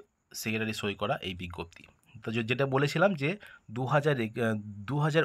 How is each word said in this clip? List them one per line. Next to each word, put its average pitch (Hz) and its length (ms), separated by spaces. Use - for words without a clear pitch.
সেক্রেটারি 110 400
সই 104 220
করা 113 220
এই 92 180
বিজ্ঞপ্তি। 87 500
তো 113 80
যে-, 117 100
যেটা 123 240
বলেছিলাম 147 480
যে 151 240
দু 123 160
হাজার 143 340
এক-, 110 200
আহ, 110 180
দু 104 400
হাজার 156 260